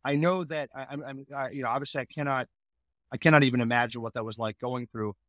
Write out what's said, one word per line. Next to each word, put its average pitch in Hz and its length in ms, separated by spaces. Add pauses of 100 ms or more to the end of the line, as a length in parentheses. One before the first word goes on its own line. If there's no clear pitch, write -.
I 143 140
know 175 280
that 151 300
I, 135 160
I'm, 143 140
I'm, 135 220 (100)
I, 131 140
you 135 120
know, 120 60
obviously 139 320
I 123 60
cannot, 139 400 (640)
I 123 60
cannot 156 260
even 123 180
imagine 120 420
what 113 120
that 117 100
was 110 140
like 110 200
going 127 280
through, 107 280 (140)